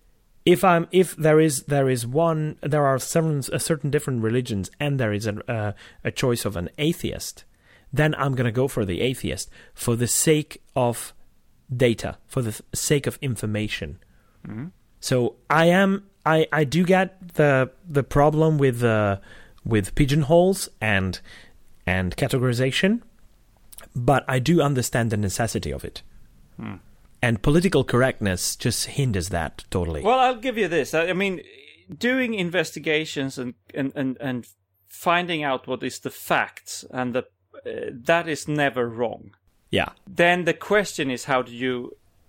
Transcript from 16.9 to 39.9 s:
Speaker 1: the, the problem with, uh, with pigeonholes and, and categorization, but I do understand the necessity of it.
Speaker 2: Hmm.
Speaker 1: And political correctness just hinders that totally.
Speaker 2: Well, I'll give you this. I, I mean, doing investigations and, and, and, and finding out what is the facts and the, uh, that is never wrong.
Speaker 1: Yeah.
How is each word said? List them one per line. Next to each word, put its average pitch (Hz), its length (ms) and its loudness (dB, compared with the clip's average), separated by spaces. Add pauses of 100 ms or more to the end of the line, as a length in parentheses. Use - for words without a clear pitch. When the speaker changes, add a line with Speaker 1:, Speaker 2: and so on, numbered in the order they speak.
Speaker 1:
the, 135 360 4 (180)
the 143 140 0
problem 151 560 4
with, 127 260 2
uh, 104 340 2 (460)
with 107 300 0
pigeonholes 160 720 4 (120)
and, 95 400 0 (640)
and 92 300 0
categorization, 131 840 0 (960)
but 127 320 2
I 131 120 0
do 160 200 4
understand 127 500 0
the 107 60 0
necessity 104 540 -2
of 67 140 -8
it. - 180 -14 (560)
Speaker 2:
Hmm. 107 160 -12 (480)
Speaker 1:
And 117 180 2
political 160 440 4
correctness 113 720 0
just - 320 -4
hinders 98 440 -2
that 85 400 -6
totally. 82 320 -2
Speaker 2:
Well, 254 160 4
I'll 254 180 2
give 226 220 -4
you 190 100 2
this. 165 240 0
I, 160 140 2
I 185 80 0
mean, 190 260 -2 (560)
doing 247 380 0
investigations 160 1040 -2
and, 123 160 -8 (200)
and, 135 200 -4
and, 131 260 -4
and 127 260 -6 (400)
finding 175 560 -2
out 135 240 -2
what 127 160 -4
is - 180 -8
the 123 100 -8
facts - 800 -4
and 123 240 -4
the, 127 60 -2 (460)
uh, 113 260 -10
that 165 360 -2
is 143 180 -6
never 139 420 -2
wrong. 113 420 -6 (400)
Speaker 1:
Yeah. 92 200 -2 (160)